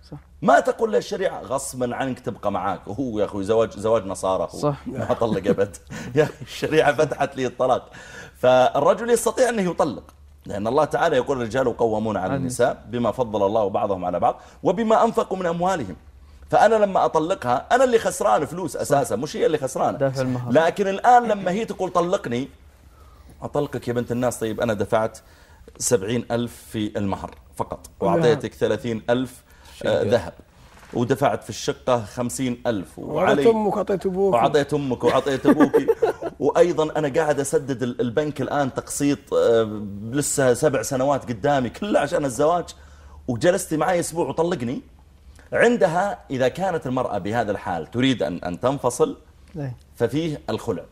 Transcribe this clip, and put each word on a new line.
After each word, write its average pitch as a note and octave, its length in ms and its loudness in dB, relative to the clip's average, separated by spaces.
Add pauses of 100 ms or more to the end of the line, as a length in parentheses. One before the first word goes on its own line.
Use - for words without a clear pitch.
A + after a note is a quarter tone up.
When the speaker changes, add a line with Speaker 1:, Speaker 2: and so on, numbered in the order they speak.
(120)
Speaker 1:
صح. D3 60 -14 (240)
Speaker 2:
ما A#3+ 180 6
تقول A3+ 320 -2
له - 60 2
الشريعة: F3+ 440 -4
"غصباً B2 540 -4
عنك B2+ 240 -4
تبقى G#2 320 -4
معاك"، F#2+ 360 -4
وهو G#2+ 320 -4
يا G2 60 4
أخوي G2 180 -6
زواج، A2 360 2
زواج A2 260 2
نصارى F#2+ 380 -2
هو. - 160 -8
Speaker 1:
صح. C#3+ 280 -4
Speaker 2:
ما B2 260 -4
طلق G2+ 360 0
أبد. G2 280 -2 (180)
<laughs> C3 200 -10
يا D3+ 80 4
أخي - 180 -2
الشريعة C#3+ 520 2
فتحت C#3+ 420 0
لي C3 100 -2
الطلاق. A#2+ 440 0 (480)
فالرجل C#3 720 4
يستطيع A#3 400 2
أنه A3+ 120 -2
يطلق E3 420 -2 (420)
لأن G2+ 220 -4
الله C#3+ 180 2
تعالى D3+ 300 0
يقول: C3 220 0
"الرجال A#2+ 400 -2
قوامون A2 400 0
على F2+ 80 -2
Speaker 1:
على C3 100 -2
Speaker 2:
النساء C3 520 -2
بما A2+ 240 0
فضل G#2+ 340 0
الله G#2 240 2
بعضهم G2+ 360 -2
على F2 140 -2
بعض B2+ 220 0 (220)
وبما A3 420 4
أنفقوا G#3+ 320 -2
من F#3 80 -6
أموالهم". E3+ 500 -2 (540)
فأنا A3 260 6
لما G3 300 2
أطلقها D#3 680 0
أنا C4 120 6
اللي A#3+ 160 4
خسران G3 460 2
فلوس E3+ 300 -8
أساساً، C#3 400 0
مش D3+ 220 -6
هي A#3 80 2
اللي D3+ 120 2
خسرانة. C3+ 400 -2
Speaker 1:
دافع C3+ 240 0
المهر. B2 300 -2
Speaker 2:
لكن E3 360 4
الآن A#3+ 400 4
لما G3 240 0
هي A3 140 -2
تقول: F#3+ 240 -6
"طلقني"، E3+ 600 -2 (920)
"أطلقك C3 460 -4
يا A#2+ 60 -2
بنت A#2+ 180 -2
الناس"، A#2+ 280 -2
طيب A2 220 -4
أنا A2 120 0
دفعت A2 460 -2 (580)
سبعين A2+ 540 0
ألف A#2 400 -4
في G#2+ 260 -4
المهر G2 340 -4 (240)
فقط، - 340 -8 (120)
Speaker 3:
نعم. F#2+ 120 2
Speaker 2:
وأعطيتك A#2+ 400 2
ثلاثين A2 560 -2
ألف، B2+ 340 -2 (420)
آه، G#2 180 2
Speaker 4:
شقة. G#2 80 0
Speaker 2:
ذهب، - 220 0 (600)
ودفعت A#2+ 500 0
في - 60 -16
الشقة B2 520 -2
خمسين A#2+ 640 -6
ألف، G2+ 320 -6
Speaker 3:
وأعطيت - 480 0
Speaker 2:
وعلي - 20 8
Speaker 3:
أمك G#3+ 260 0
وأعطيت G3 300 -2
أبوك. F#3+ 280 2
Speaker 2:
وأعطيت C3+ 400 4
أمك C3+ 300 -2
وأعطيت B2+ 420 2
أبوك. D3+ 260 6 (400)
Speaker 3:
<laughs> - 280 -10
Speaker 2:
وأيضًا D#3 580 0
أنا D3 240 -2
قاعد D3+ 180 0
أسدد C3+ 440 -2
ال-، B2 180 -4
البنك C#3 400 -2
الآن C3+ 320 -2
تقسيط، - 600 -2
آه، G#2+ 480 2 (300)
لسه C#3 420 2
سبع C3+ 280 2
سنوات C3+ 420 0
قدامي B2+ 460 0
كله G#3 300 -2
عشان D3 260 0
الزواج، D3+ 400 0 (600)
وجلستي D#3 500 0
معي E3+ 220 0
أسبوع D#3 300 -4
وطلقني. E3 520 -2 (720)
عندها G3 680 2 (120)
إذا C3 160 0
كانت F3 400 -2
المرأة B2+ 300 -2
بهذا G#2 340 -2
الحال F2 400 -6
تريد B2 320 0
أن، E2+ 140 -4
أن F2 220 -8
تنفصل C#3 580 0 (380)
Speaker 1:
إيه. C3+ 200 -8 (200)
Speaker 2:
ففيه C#3+ 540 -2
الخلع. G#2 420 -4